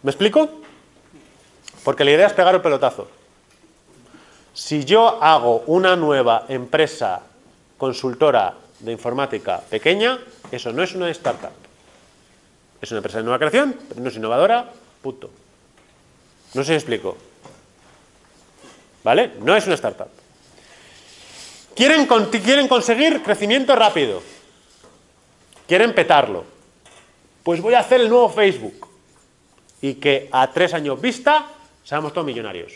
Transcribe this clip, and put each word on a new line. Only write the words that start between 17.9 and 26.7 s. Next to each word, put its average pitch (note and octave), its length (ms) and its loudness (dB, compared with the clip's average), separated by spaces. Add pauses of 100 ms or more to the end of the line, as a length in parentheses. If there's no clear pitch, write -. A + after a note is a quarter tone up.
¿Vale? E3+ 360 2
No C#3+ 160 2
es G#3+ 100 0
una F3+ 100 -2
startup. - 340 -10 (1600)
Quieren C#4+ 320 4
con-, A3 220 4
quieren A#3+ 400 2
conseguir C4 560 2
crecimiento A#3 520 0
rápido. D3 460 0 (1500)
Quieren A3 260 2
petarlo. D3 500 2 (1000)